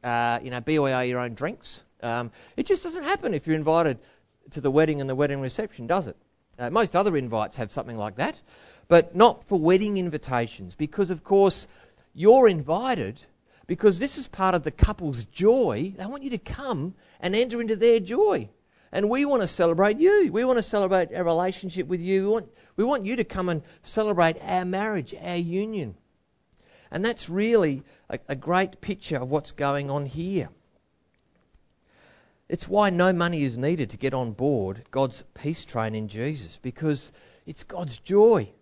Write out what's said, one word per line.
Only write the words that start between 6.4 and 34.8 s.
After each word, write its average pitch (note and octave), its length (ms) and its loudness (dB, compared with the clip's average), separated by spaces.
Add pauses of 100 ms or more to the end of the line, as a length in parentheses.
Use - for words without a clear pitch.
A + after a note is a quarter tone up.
Uh, B2 120 -6
most G3 260 0
other F#3+ 200 2
invites A#2 420 -4
have A2 120 -6
something A#2 260 -10
like G#2 200 -8
that, F3+ 240 -6 (480)
but E3+ 260 6
not G#3 320 4
for G3 120 0
wedding F#3+ 400 2
invitations, B2+ 760 -6
because, E3 360 -2
of E3+ 120 -8
course, G3 460 4 (460)
you're A3+ 340 8
invited E3 800 -2 (400)
because F3+ 320 4
this C#4 200 -4
is C4 80 -8
part F#3+ 280 0
of D#3+ 100 0
the D#3 60 -6
couple's D3 540 0
joy. F#3+ 720 2
They F#3+ 100 -10
want C4+ 180 -10
you C#4 60 -8
to A#3 80 -6
come F#3+ 560 -8 (260)
and F#3 140 -4
enter A#3 260 0
into A3 160 -2
their A3+ 240 6
joy. A3 480 0 (440)
And G3+ 160 0
we C4 160 2
want C#4 180 2
to F3+ 40 0
celebrate F#3 520 2
you. F#4 340 4
We A3 120 0
want B3+ 140 2
to A3 40 2
celebrate F#3+ 520 0
our F3+ 80 -2
relationship F3 640 -2
with F3 140 -4
you. F#3+ 240 0
We G3 40 0
want, G#3+ 200 0 (280)
we G#3 80 2
want B3 220 0
you A3+ 100 -4
to A#3 80 0
come F#3 240 -4
and D#3+ 140 -2 (200)
celebrate F3 600 2
our F#3 220 -2
marriage, F#3+ 580 -4
our F3 140 -6
union. F3 580 -4 (960)
And F3+ 140 -4
that's A3+ 240 -6
really F3+ 560 0 (240)
a, - 100 -8 (100)
a C#3+ 60 -6
great F3+ 460 -2
picture F#3+ 380 -6
of B2+ 100 -6
what's D3 240 -2
going C#3+ 380 -2
on C#3+ 160 -4
here. D#3+ 420 -4 (2000)
It's - 180 -8
why G3+ 240 2
no F3+ 220 4
money E3+ 320 0
is A#2+ 120 -2
needed C#3+ 340 -2
to - 60 -16
get C3+ 160 -2
on B2+ 200 -2
board A2+ 580 -2